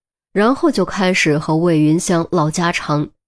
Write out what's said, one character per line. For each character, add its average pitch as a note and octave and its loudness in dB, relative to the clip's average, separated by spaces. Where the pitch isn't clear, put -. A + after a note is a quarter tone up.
然 G#3+ 2
后 C4 0
就 G3 0
开 F#3 0
始 D#3 0
和 D#3 -2
魏 E3 2
云 D3+ 4
香 E3+ -2
唠 D#3 0
家 E3+ -2
常。 D3+ -4